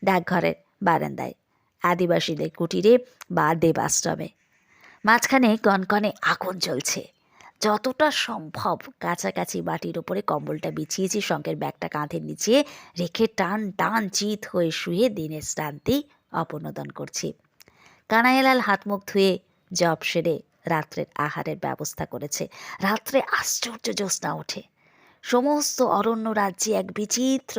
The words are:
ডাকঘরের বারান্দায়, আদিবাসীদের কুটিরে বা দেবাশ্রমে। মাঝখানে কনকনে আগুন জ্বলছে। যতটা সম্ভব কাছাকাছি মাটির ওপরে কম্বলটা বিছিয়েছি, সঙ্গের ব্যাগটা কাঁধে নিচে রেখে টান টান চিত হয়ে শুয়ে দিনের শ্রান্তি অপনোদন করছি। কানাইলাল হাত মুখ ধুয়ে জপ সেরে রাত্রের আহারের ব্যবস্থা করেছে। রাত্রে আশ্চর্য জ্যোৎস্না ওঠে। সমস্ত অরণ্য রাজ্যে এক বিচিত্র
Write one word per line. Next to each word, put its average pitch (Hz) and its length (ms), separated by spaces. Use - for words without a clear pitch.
ডাকঘরের 175 540
বারান্দায়, 147 520
আদিবাসীদের 170 680
কুটিরে 185 420
বা 160 240
দেবাশ্রমে। 160 720
মাঝখানে 240 520
কনকনে 202 540
আগুন - 360
জ্বলছে। 151 440
যতটা 254 480
সম্ভব 175 520
কাছাকাছি 185 640
মাটির 170 360
ওপরে 190 240
কম্বলটা 151 480
বিছিয়েছি, 180 500
সঙ্গের 160 360
ব্যাগটা 147 320
কাঁধে 151 320
নিচে 156 340
রেখে 175 280
টান 202 340
টান 208 380
চিত 208 380
হয়ে 170 240
শুয়ে 175 380
দিনের 156 420
শ্রান্তি 156 460
অপনোদন 151 580
করছি। - 380
কানাইলাল 254 500
হাত 202 260
মুখ 202 200
ধুয়ে 190 260
জপ 170 320
সেরে 165 340
রাত্রের 156 500
আহারের 151 420
ব্যবস্থা 147 480
করেছে। - 380
রাত্রে 214 380
আশ্চর্য - 600
জ্যোৎস্না 185 420
ওঠে। 156 280
সমস্ত 285 580
অরণ্য 220 480
রাজ্যে 208 420
এক 190 200
বিচিত্র 254 680